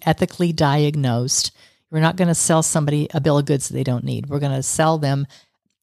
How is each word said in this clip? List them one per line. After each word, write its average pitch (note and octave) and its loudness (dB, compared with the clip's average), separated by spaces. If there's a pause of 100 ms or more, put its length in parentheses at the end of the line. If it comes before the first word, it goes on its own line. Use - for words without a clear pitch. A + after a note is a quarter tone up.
ethically F3 0
diagnosed. C#3+ 0 (380)
We're D#3 -2
not E3 2
gonna F3 2
sell D#3+ 2
somebody D3 0
a D#3 0
bill C#3+ 2
of C#3+ 0
goods C#3+ -2
that C3 -10
they C3 -2
don't B2 -2
need. B2+ -6
We're C#3+ -4
gonna C3+ -2
sell D#3+ 0
them C#3 -2 (560)